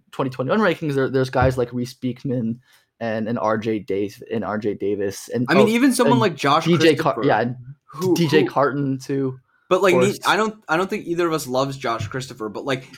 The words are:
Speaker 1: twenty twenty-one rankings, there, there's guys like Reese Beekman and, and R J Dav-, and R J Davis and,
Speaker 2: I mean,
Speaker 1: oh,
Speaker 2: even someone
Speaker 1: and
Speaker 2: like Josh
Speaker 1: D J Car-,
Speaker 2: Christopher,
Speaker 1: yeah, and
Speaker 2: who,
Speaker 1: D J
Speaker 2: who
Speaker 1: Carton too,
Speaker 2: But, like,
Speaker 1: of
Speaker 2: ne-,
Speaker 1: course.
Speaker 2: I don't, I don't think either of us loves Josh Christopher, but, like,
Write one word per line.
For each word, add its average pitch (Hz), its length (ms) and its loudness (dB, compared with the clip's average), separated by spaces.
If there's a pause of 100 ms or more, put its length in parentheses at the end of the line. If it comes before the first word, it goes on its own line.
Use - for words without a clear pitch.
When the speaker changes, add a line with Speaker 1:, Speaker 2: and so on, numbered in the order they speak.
(120)
Speaker 1:
twenty 135 180 -4
twenty-one 135 300 -2
rankings, 165 360 0
there, 135 140 2
there's 131 200 0
guys 131 280 2
like 123 160 -2
Reese 123 200 -6
Beekman 123 680 -6 (400)
and, 110 260 -4
and 117 100 -2
R 110 200 0
J 107 220 -2
Dav-, 98 520 -4
and 107 140 -4
R 101 120 -4
J 107 160 -2
Davis 98 540 -4
and, 120 220 -2
Speaker 2:
I 156 40 2
mean, 208 140 8
Speaker 1:
oh, - 20 2
Speaker 2:
even 240 240 4
someone 247 200 4
Speaker 1:
and 131 80 4
Speaker 2:
like 190 140 2
Josh 143 280 2
Speaker 1:
D 165 140 4
J 160 180 6
Car-, 151 200 0
Speaker 2:
Christopher, 135 120 -2
Speaker 1:
yeah, 113 140 4
and 123 160 -2 (260)
Speaker 2:
who, 185 320 -2
Speaker 1:
D 165 140 2
J 147 140 6
Speaker 2:
who 113 60 -2
Speaker 1:
Carton 135 480 0
too, 135 400 -4 (320)
Speaker 2:
But, 180 120 2
like, 190 140 4
Speaker 1:
of 170 60 4
Speaker 2:
ne-, - 60 4
Speaker 1:
course. - 180 -2
Speaker 2:
I 160 120 4
don't, 214 320 -2
I 156 80 2
don't 190 120 -2
think 208 180 -6
either 170 200 0
of 160 60 0
us 147 120 -4
loves 131 320 -2
Josh 113 300 -4
Christopher, 123 420 -8
but, 101 140 -10
like, 135 240 -6 (100)